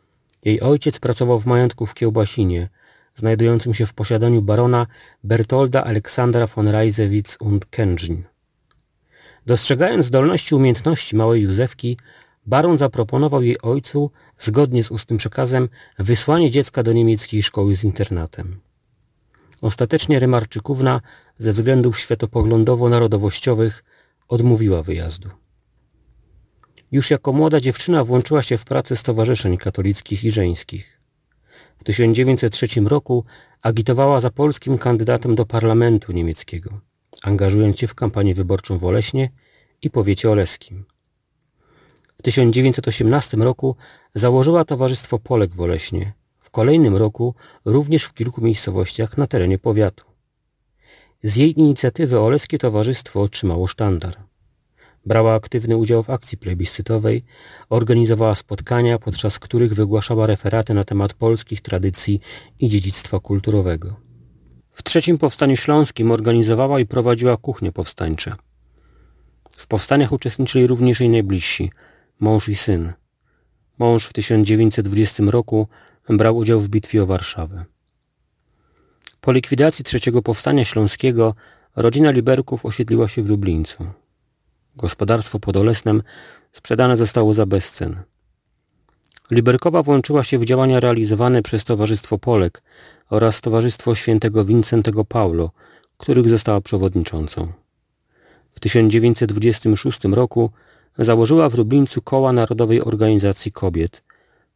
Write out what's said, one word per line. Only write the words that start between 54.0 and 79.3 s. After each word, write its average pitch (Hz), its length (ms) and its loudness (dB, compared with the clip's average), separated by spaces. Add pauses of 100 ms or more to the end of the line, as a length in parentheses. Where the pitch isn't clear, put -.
Brała 113 280 2
aktywny 113 420 -2
udział 113 260 2
w 107 80 -10
akcji - 280 -8
plebiscytowej, 107 840 -4 (460)
organizowała 113 640 2
spotkania, 120 640 -2
podczas 107 400 -6
których 117 360 -2
wygłaszała 107 520 0
referaty 107 480 -2
na 101 100 0
temat 101 300 -2
polskich 113 460 -2
tradycji 95 600 -4 (400)
i 127 80 2
dziedzictwa 98 520 -2
kulturowego. 92 760 -2 (760)
W - 100 -18
trzecim 170 360 2
Powstaniu 139 380 2
Śląskim 139 560 0
organizowała 117 680 2
i 113 60 0
prowadziła 120 500 0
kuchnie 107 360 -6
powstańcze. 82 640 -6 (1160)
W - 160 -20
powstaniach 135 460 0
uczestniczyli 127 540 0
również 123 340 2
jej 120 100 4
najbliżsi, 95 600 0 (500)
mąż 107 280 2
i 104 60 -4
syn. 85 380 -4 (840)
Mąż 117 280 2
w - 60 -18
tysiąc 107 340 2
dziewięćset 110 380 2
dwudziestym 101 440 0
roku 107 400 0 (400)
brał 110 280 4
udział 113 240 2
w 101 80 -4
bitwie 107 340 0
o 95 40 0
Warszawę. 87 580 -6 (1600)
Po 135 120 0